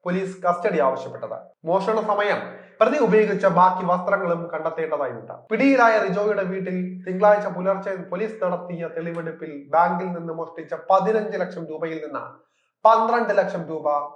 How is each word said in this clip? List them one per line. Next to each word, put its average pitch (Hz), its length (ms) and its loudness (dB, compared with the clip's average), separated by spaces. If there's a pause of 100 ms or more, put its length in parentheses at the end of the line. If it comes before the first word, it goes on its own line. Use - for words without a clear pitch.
പോലീസ് 180 380 -4
കസ്റ്റഡി 175 360 0
ആവശ്യപ്പെട്ടത്. 131 600 -2 (260)
മോഷണ 190 360 0
സമയം 208 640 -2 (160)
പ്രതി 226 180 4
ഉപയോഗിച്ച 208 480 4
ബാക്കി 185 440 4
വസ്ത്രങ്ങളും 180 600 -2
കണ്ടെത്തേണ്ടതായുണ്ട്. 156 800 -4 (180)
പിടിയിലായ 233 480 6
റിജോയുടെ 202 440 0
വീട്ടിൽ 180 640 -6
തിങ്കളാഴ്ച 208 420 4
പുലർച്ചെ 185 500 -4
പോലീസ് 190 480 -6
നടത്തിയ 175 520 -4
തെളിവെടുപ്പിൽ 165 720 -10
ബാങ്കിൽ 180 360 2
നിന്ന് 170 280 -8
മോഷ്ടിച്ച 160 420 -10 (160)
പതിനഞ്ച് 202 480 2
ലക്ഷം 175 280 -6
രൂപയിൽ 160 380 -8
നിന്ന് 143 180 -8 (600)
പന്ത്രണ്ട് 226 540 4
ലക്ഷം 180 300 -2
രൂപ 156 200 -4 (280)